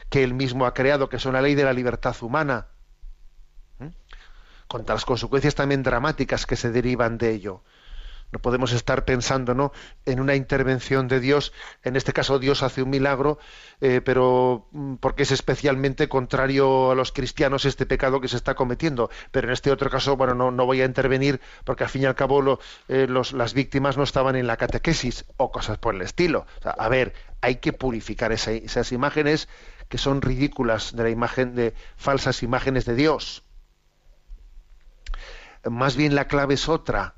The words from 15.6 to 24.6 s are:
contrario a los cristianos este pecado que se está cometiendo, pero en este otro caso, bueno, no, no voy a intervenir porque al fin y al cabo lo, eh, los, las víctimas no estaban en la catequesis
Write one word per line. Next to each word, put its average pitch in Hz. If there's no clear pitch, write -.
contrario 135
a 131
los 127
cristianos 139
este 131
pecado 131
que 127
se 120
está 127
cometiendo, 123
pero 127
en 120
este 135
otro 131
caso, 131
bueno, 127
no, 127
no 127
voy 131
a 131
intervenir 131
porque 127
al 117
fin 135
y 135
al 131
cabo 139
lo, 135
eh, 131
los, 127
las 117
víctimas 135
no 143
estaban 135
en 127
la 113
catequesis 123